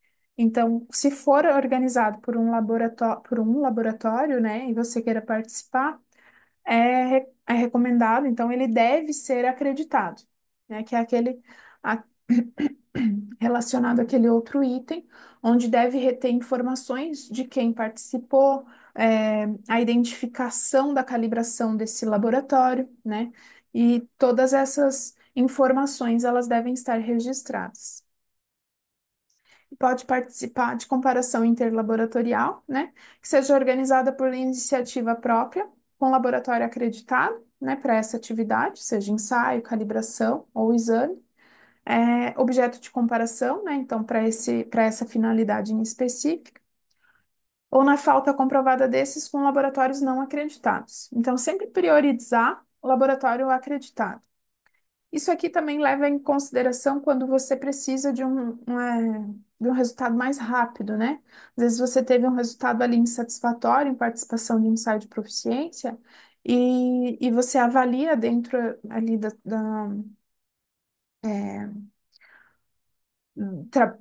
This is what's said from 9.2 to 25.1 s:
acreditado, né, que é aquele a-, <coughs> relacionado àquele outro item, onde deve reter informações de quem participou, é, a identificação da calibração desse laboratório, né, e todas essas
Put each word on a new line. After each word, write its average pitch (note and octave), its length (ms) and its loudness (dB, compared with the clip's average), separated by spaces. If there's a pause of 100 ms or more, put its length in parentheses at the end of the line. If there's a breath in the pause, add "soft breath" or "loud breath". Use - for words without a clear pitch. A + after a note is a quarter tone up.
acreditado, C4+ 760 -2 (480)
né, A3 140 -8
que A#3 120 -6
é A#3 40 2
aquele A#3+ 420 -2 (400 loud breath)
a-, A3 220 -4 (260)
<coughs> A#3+ 1120 -2
relacionado A#3+ 600 0
àquele A#3+ 280 4
outro A#3 340 2
item, C4 440 -4 (340 loud breath)
onde A#3+ 260 2
deve B3 300 2
reter B3+ 340 0
informações B3+ 960 -4
de B3+ 180 -6
quem A#3 280 -2
participou, C4 880 0 (300 loud breath)
é, A3 520 2 (220)
a A#3 140 2
identificação A#3+ 1120 0
da C4+ 100 0
calibração A#3 720 -2
desse A3 300 -4
laboratório, B3+ 840 2 (160)
né, A3+ 280 -4 (420 loud breath)
e A#3 280 4 (180)
todas B3+ 340 4
essas C4+ 600 0 (180 soft breath)